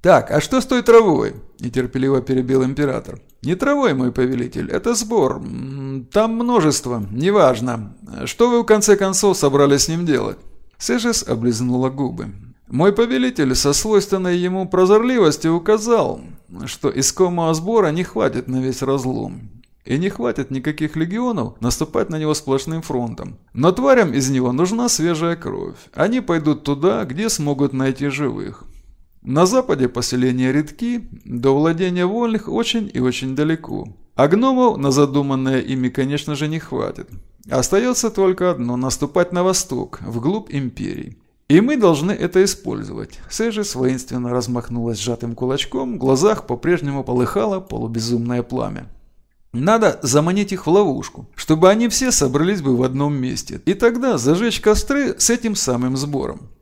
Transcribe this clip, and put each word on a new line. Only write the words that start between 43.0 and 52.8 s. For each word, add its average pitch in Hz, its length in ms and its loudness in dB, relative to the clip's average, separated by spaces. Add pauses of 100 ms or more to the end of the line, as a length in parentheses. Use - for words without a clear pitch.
Сэжис 214 460 -4
воинственно 127 540 -4
размахнулась 120 680 -4
сжатым 117 380 -6
кулачком, 131 580 -4
в - 40 -8
глазах 135 500 2
по-прежнему 139 560 -2
полыхало 185 560 -2
полубезумное 117 840 -4
пламя. 110 460 -8 (640)
Надо 196 500 2
заманить 170 500 2
их 92 140 -6
в 151 40 0
ловушку, 170 640 0
чтобы 160 340 4
они 226 180 2
все 254 220 0
собрались 151 500 2
бы 135 160 2
в 123 60 2